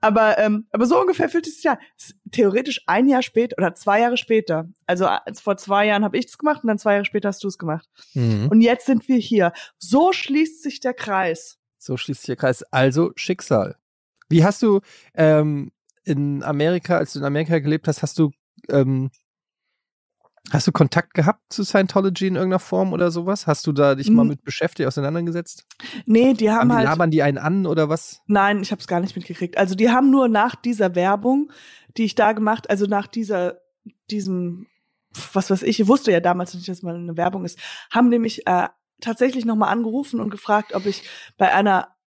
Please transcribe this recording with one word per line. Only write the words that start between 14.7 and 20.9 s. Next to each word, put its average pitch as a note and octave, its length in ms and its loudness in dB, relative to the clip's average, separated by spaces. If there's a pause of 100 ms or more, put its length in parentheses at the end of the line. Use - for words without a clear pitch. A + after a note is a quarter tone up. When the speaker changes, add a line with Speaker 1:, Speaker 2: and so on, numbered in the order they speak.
Speaker 2:
ähm, D3+ 580 2 (320)
in C#3+ 400 -2
Amerika, E3 540 0
als - 160 -4
du C#3+ 60 -10
in C#3+ 60 -6
Amerika D3+ 340 0
gelebt D3+ 280 -2
hast, D3+ 140 -2
hast - 180 -6
du, D3+ 120 2 (360)
ähm, C3+ 440 0 (1400)
hast - 160 0
du F3+ 40 0
Kontakt - 420 0